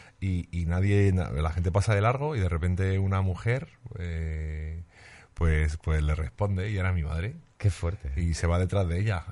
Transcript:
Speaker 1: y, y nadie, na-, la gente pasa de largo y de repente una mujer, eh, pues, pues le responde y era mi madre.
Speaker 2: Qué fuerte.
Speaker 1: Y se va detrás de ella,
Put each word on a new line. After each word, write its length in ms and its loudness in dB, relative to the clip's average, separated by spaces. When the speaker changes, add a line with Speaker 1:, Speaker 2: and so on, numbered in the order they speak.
Speaker 1:
y, 280 -2
y 60 0
nadie, 480 4
na-, 180 0
la 200 -2
gente 220 -2
pasa 220 2
de 60 2
largo 360 0
y 40 0
de 80 2
repente 500 0
una 220 2
mujer, 480 -2
eh, 840 -6
pues, 420 2
pues 260 0
le 120 2
responde 560 -2
y 80 -2
era 140 0
mi 100 0
madre. 320 -4
Speaker 2:
Qué 120 2
fuerte. 500 -4
Speaker 1:
Y 140 2
se 120 -2
va 120 4
detrás 280 2
de 140 0
ella, 320 -2